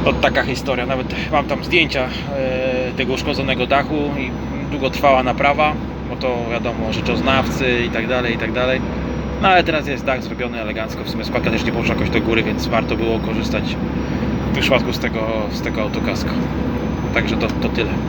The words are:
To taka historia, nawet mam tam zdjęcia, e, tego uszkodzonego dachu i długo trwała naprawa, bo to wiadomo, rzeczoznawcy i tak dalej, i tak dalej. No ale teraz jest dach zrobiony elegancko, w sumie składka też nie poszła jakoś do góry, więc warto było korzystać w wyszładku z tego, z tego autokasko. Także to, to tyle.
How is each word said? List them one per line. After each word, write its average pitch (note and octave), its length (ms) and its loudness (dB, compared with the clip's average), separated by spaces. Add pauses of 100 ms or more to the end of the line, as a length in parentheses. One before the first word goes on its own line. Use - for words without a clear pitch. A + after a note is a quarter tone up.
To D2+ 80 4
taka - 320 2
historia, B2 420 -2
nawet B2+ 280 -2 (180)
mam C#3+ 120 2
tam - 200 -2
zdjęcia, D3 400 2
e, B2 40 -4 (880)
tego C3 160 0
uszkodzonego C3 540 0
dachu C#3 300 2 (220)
i B2+ 120 -2 (400)
długo C3+ 200 0
trwała C3+ 320 4
naprawa, C#3+ 500 2 (380)
bo B2 60 -4
to B2+ 200 -2 (140)
wiadomo, A2+ 420 -2
rzeczoznawcy A#2+ 960 2
i A#2 40 -2
tak A2+ 180 -2
dalej, B2 260 0
i A#2 40 -2
tak A2+ 140 -2
dalej. B2+ 280 2 (640)
No G3 60 6
ale F3+ 160 8
teraz D3+ 240 0
jest C3 160 -4
dach B2+ 180 0
zrobiony A#2+ 380 -4
elegancko, A2 440 -4
w - 60 -6
sumie A2 140 -4
składka A#2 260 0
też A2 140 0
nie A2+ 80 0
poszła G#2+ 220 0
jakoś G2+ 160 0
do A2+ 100 2
góry, A2+ 220 2
więc G#2+ 240 0
warto A2+ 300 0
było A2+ 220 0
korzystać G#2 460 0 (880)
w - 20 0
wyszładku B2 380 2
z - 60 -2
tego, A2+ 220 -2 (320)
z - 100 -2
tego A2 200 -2
autokasko. G#2+ 480 0 (840)
Także A2+ 220 2
to, A2 100 0 (160)
to A#2 60 0
tyle. A2 220 0 (180)